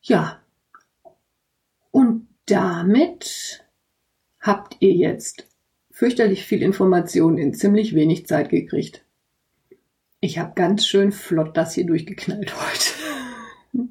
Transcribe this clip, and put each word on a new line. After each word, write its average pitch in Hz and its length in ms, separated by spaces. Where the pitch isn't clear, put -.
Ja, 165 380
und 240 380
damit 190 1160
habt - 420
ihr 196 120
jetzt - 560
fürchterlich 233 540
viel - 180
Information 175 760
in 143 160
ziemlich 208 400
wenig 160 320
Zeit - 240
gekriegt. - 500
Ich - 180
hab - 180
ganz 196 300
schön 196 260
flott 156 440
das 160 180
hier 180 100
durchgeknallt 170 680
heute. 254 1400